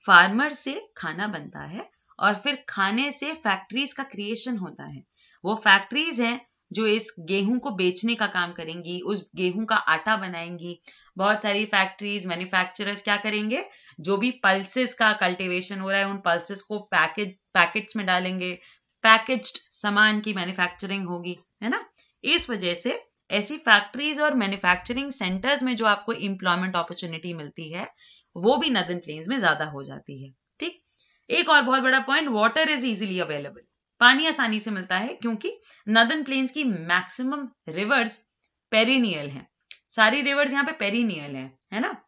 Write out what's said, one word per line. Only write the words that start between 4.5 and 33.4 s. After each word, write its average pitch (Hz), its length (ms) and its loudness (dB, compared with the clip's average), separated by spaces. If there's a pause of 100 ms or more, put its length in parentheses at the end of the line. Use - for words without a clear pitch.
होता 156 280 -10
है। 143 180 -16 (400)
वो 202 200 -2
फैक्ट्रीज 240 580 4
हैं 240 180 0 (320)
जो 214 160 0
इस 214 340 0
गेहूं 196 380 0
को 277 120 -4
बेचने 185 440 0
का 220 120 -2
काम 175 260 -2
करेंगी, 170 480 -10
उस 190 340 -4
गेहूं 180 300 0
का 214 100 0
आटा 180 420 2
बनाएंगी। 175 600 -8 (380)
बहुत 208 260 2
सारी 208 220 0
फैक्ट्रीज, 202 600 0
मैन्युफैक्चरर्स 185 760 -2
क्या 208 160 2
करेंगे, 214 460 -2 (360)
जो 185 180 0
भी 240 140 0 (120)
पल्सेस 196 500 2
का 220 220 4
कल्टीवेशन 185 640 -2
हो 190 120 -4
रहा 196 80 2
है, 196 80 0
उन 196 100 -6
पल्सेस 185 440 -2
को 208 180 -6 (120)
पैकेट, 185 460 0 (160)
पैकेट्स 190 420 2
में 202 100 -4
डालेंगे, 185 480 -2 (500)
पैकेज्ड 220 540 4 (160)
सामान 208 480 4
की 208 120 -4
मैन्युफैक्चरिंग 185 760 -4
होगी, 175 300 -6 (260)
है 220 60 -2
ना? 453 160 -2 (380)
इस 320 260 0
वजह 180 240 -2
से 262 280 -4 (300)
ऐसी 208 280 -2
फैक्ट्रीज 254 600 2
और 302 140 2
मैन्युफैक्चरिंग 202 800 0
सेंटर्स 220 520 -2
में 254 120 0
जो 220 100 0
आपको 208 280 2
एम्प्लॉयमेंट 185 640 -2
अपॉर्चुनिटी 170 580 -6
मिलती 156 380 -12
है, 180 160 -10 (480)
वो 214 220 4
भी 294 120 0
नॉर्दर्न 180 300 0
प्लेन्स 160 280 -12
में 262 120 -2
ज्यादा 156 260 2
हो 143 180 -10
जाती 139 400 -14
है। 135 80 -18 (280)
ठीक, 330 220 -8 (480)
एक 330 200 2
और 294 120 8
बहुत 254 220 2
बड़ा 262 180 4
पॉइंट, 285 280 0
water 226 380 4
is 294 180 0
easily 196 360 -2
available, 147 440 -6 (360)